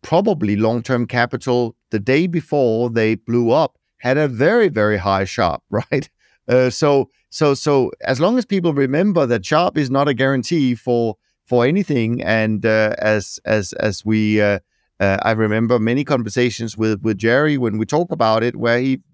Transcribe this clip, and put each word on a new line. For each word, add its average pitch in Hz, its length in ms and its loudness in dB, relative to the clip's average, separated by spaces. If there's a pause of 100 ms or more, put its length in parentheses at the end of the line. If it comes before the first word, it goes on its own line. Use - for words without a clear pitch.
probably 160 540 0
long-term 117 500 0
capital 120 680 -2 (140)
the 107 100 -2
day 135 260 0
before 127 640 -2
they 110 240 0
blew 117 360 0
up 147 280 0 (200)
had 131 200 0
a 151 100 0
very, 170 400 2
very 107 300 0
high 98 260 0
Sharpe, 90 420 -2
<laughs> - 40 -14
right? 117 380 -4 (400)
Uh, 127 220 2
so, 143 400 0 (200)
so, 143 240 2
so 135 460 0
as 127 200 -2
long 208 160 2
as 247 80 0
people 175 300 -2
remember 147 520 0
that 113 200 0
Sharpe 170 320 2
is 135 120 0
not 139 180 2
a 143 60 0
guarantee 131 600 0
for, 117 420 -2 (300)
for 120 180 2
anything, 131 580 0
and, 110 440 0
uh, 110 320 2
as, 107 460 -2
as, 107 300 -2
as - 300 -4
we, 107 360 2
uh, 101 180 2 (420)
uh, 98 220 2
I 113 100 2
remember 113 460 2
many 120 260 0
conversations 117 720 -2
with, 110 260 -2
with 107 160 -2
Jerry 135 400 2
when 110 200 -2
we 110 80 -2
talk 165 240 -2
about 113 320 0
it, 120 140 -4
where 117 240 0
he 135 200 -2 (140)